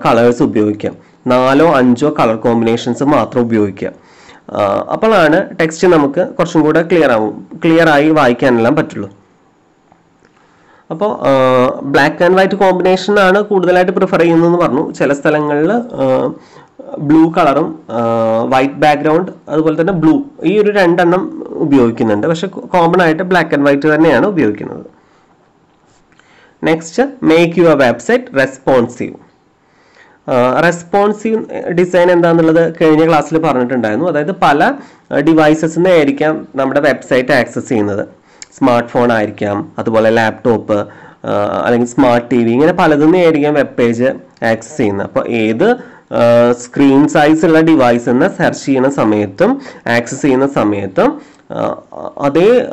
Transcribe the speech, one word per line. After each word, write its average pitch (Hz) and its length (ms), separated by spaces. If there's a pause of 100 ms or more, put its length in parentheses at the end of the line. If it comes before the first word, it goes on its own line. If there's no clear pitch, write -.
കളേഴ്സ് 120 380
ഉപയോഗിക്കുക, 107 480 (360)
നാലോ 135 460
അഞ്ചോ 127 460
color 117 160
combinations 117 680
മാത്രം 131 380
ഉപയോഗിക്കുക. 104 640 (460)
ആ, 101 420
അപ്പോഴാണ് 190 640
ടെക്സ്റ്റ് 165 280
നമുക്ക് 170 400
കുറച്ചും 170 340
കൂടെ 151 200
clear 165 300
ആവും, 110 360 (160)
Clear 165 260
ആയി 147 200
വായിക്കാനെല്ലാം 127 640
പറ്റുള്ളൂ. 110 340 (1800)
അപ്പോൾ, 190 360
ആ, 139 60 (460)
black 151 480
and 185 120
white 190 200
combination 185 600
ആണ് 190 220
കൂടുതലായിട്ട് 185 500
prefer 185 280
ചെയ്യുന്നതെന്ന് 170 380
പറഞ്ഞു. 147 360
ചില 143 200
സ്ഥലങ്ങളിൽ, 151 580
ആ, 135 640 (640)
blue 160 320
colorum, 160 500 (100)
ആ, 113 100 (440)
white 131 300
background 156 580 (180)
അതുപോലെ 156 320
തന്നെ 185 120
blue 160 300 (200)
ഈ 185 160
ഒരു 202 120
രണ്ടെണ്ണം 180 800
ഉപയോഗിക്കുന്നുണ്ട്. 117 800
പക്ഷെ 165 200
കോമൺ 180 540
ആയിട്ട് 165 220
black 170 320
and 143 120
white 143 220
തന്നെയാണ് 151 360
ഉപയോഗിക്കുന്നത്. 139 600 (1800)
Next, 160 400
make 165 480
your 170 240
website 135 580
responsive. 131 920 (1040)
ആ, 127 320
responsive 208 800 (340)
design 180 380
എന്താന്നുള്ളത് 165 680
കഴിഞ്ഞ 160 260
ക്ലാസ്സിൽ 156 300
പറഞ്ഞിട്ടുണ്ടായിരുന്നു. 127 720
അതായത് 151 240
പല, 180 440 (360)
ആ, 139 80
ഡിവൈസസിൽ 160 600
നിന്നായിരിക്കാം 156 760
നമ്മുടെ 135 240
website 131 540
access 120 360
ചെയ്യുന്നത്. 104 380 (500)
സ്മാർട്ട് 120 320
ഫോൺ 120 220
ആയിരിക്കാം, 104 640
അതുപോലെ 110 320
laptop, 110 800 (380)
ആ, 110 60 (340)
അല്ലെങ്കിൽ 120 220
smart 120 440
ടി 120 120
വി, 113 80
ഇങ്ങനെ 151 220
പലതിൽ 156 320
നിന്നായിരിക്കാം 160 480
web 139 260
page 120 300 (420)
access - 260
ചെയ്യുന്നത്. 101 300
അപ്പോൾ 120 200
ഏത്, 117 440 (480)
ആ, 120 320 (120)
screen 139 440
size 156 380
ഉള്ള 160 160
device 131 480
എന്ന് 139 280
search 131 280
ചെയ്യുന്ന 135 240
സമയത്തും 117 720 (360)
access 120 240
ചെയ്യുന്ന 139 260
സമയത്തും, 117 760 (300)
ആ, 113 300 (360)
അതേ, 165 560